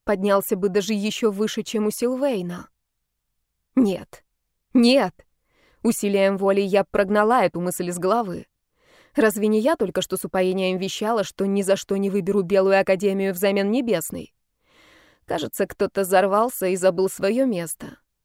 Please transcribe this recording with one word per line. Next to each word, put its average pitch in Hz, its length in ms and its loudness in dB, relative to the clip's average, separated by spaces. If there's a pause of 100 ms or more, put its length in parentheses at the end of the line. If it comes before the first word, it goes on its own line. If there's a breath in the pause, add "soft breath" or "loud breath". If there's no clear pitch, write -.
поднялся 196 520 0
бы 190 120 0
даже 196 240 0
еще 214 380 -2
выше, 208 320 -4
чем 214 240 -2
у 214 40 0
Силвейна. 233 800 -2 (1080)
Нет, 202 480 0 (500)
нет. 240 400 4 (680)
Усилием 196 540 2
воли 196 240 2
я 196 240 2
прогнала 208 600 2
эту 175 160 -2
мысль 180 280 -4
из 175 100 -6
головы. 190 480 -2 (680 soft breath)
Разве 214 320 2
не 214 140 2
я 302 160 2
только 185 260 -2
что - 140 -6
с - 80 -8
упоением 185 540 0
вещала, 214 440 -2
что 190 240 -6
ни 196 160 0
за 190 140 2
что 196 200 -4
не 196 140 -2
выберу 196 320 0
Белую 196 380 2
Академию 196 540 0
взамен 196 360 0
Небесной? 233 640 -4 (920 soft breath)
Кажется, - 400 -4
кто-то 196 360 -2
взорвался 196 640 2
и 185 100 0
забыл 185 320 2
свое 220 380 0
место. 175 520 -6 (260)